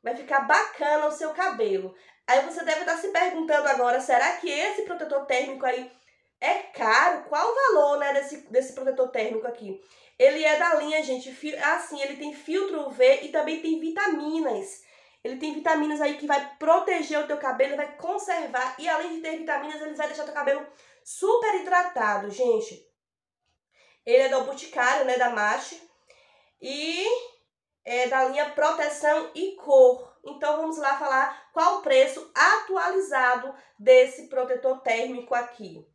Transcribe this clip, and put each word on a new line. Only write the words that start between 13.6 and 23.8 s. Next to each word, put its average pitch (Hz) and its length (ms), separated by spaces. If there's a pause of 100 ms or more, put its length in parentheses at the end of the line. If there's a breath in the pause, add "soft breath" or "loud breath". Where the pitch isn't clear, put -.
tem 320 180
vitaminas. 311 1040 (400 soft breath)
Ele 262 140
tem 302 160
vitaminas 302 480
aí 294 160
que 294 100
vai 285 320
proteger 311 640
o 294 60
teu 294 100
cabelo, 277 400
vai 285 200
conservar. 320 840
E 320 100
além 330 280
de 330 40
ter 320 160
vitaminas, 302 460
ele 302 120
vai 302 120
deixar 302 180
teu - 80
cabelo 285 340 (380 soft breath)
super 440 520
hidratado, 254 720
gente. 220 560 (1160 soft breath)